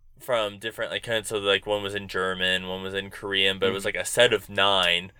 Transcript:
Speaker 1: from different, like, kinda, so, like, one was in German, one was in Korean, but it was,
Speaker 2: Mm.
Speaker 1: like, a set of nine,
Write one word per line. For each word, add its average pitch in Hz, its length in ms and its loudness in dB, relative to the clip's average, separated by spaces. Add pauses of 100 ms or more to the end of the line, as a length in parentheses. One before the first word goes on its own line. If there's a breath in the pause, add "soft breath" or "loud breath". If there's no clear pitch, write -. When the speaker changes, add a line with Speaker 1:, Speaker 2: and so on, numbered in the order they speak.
(180)
Speaker 1:
from 107 400 -2
different, 110 320 -6
like, 101 120 -4
kinda, 110 220 -2
so, 110 140 -4
like, 98 280 2
one 104 160 0
was 98 120 -6
in 101 140 -6
German, 92 580 0
one 92 160 -6
was 95 120 -8
in 98 160 -6
Korean, 95 480 0
but 95 100 2
it 95 40 2
was, 98 120 -4
Speaker 2:
Mm. - 20 -6
Speaker 1:
like, 104 100 -2
a 92 80 -4
set 120 280 4
of 101 160 0
nine, 95 720 2